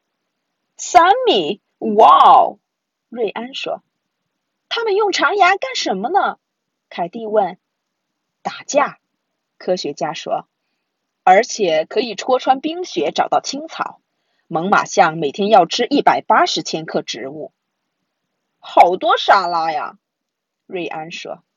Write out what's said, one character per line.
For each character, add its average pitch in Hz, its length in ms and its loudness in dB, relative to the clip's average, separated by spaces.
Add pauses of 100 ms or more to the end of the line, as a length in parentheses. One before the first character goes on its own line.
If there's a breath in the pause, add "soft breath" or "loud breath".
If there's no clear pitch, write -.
(760)
“三 349 340 4 (160)
米！ 208 340 0 (180)
哇 220 520 6
哦！” - 280 4 (500)
瑞 226 220 -6
安 247 240 -12
说。 165 280 -8 (840)
“他 466 160 -6
们 415 100 0
用 403 160 2
长 320 260 -2
牙 392 200 4
干 523 180 -10
什 247 220 -4
么 220 140 -6
呢？” 320 280 -2 (520)
凯 175 180 -8
蒂 226 180 -12
问。 202 320 -2 (800)
“打 - 260 -12
架。” 262 340 -2 (580)
科 185 160 -4
学 147 200 -6
家 156 180 -6
说。 - 340 -8 (800)
“而 185 180 6
且 165 440 -2
可 - 120 -6
以 226 160 -4
戳 254 240 -2
穿 269 220 0
冰 339 240 -8
雪， 156 260 -4
找 - 160 -2
到 143 140 -2
青 - 260 -10
草。 - 340 -12 (460)
猛 165 240 -4
犸 190 160 4
象 165 320 0
每 147 140 -2
天 202 160 -2
要 190 180 6
吃 - 220 -2
一 285 140 0
百 135 180 2
八 - 260 2
十 165 160 -6
千 160 240 -8
克 - 160 -4
植 120 260 -12
物。 151 240 -14 (1080)
”“好 - 360 2
多 359 220 0
沙 190 300 0
拉 165 240 -2
呀！” 139 260 -8 (680)
瑞 180 200 -8
安 156 240 -12
说。 - 320 -14 (140)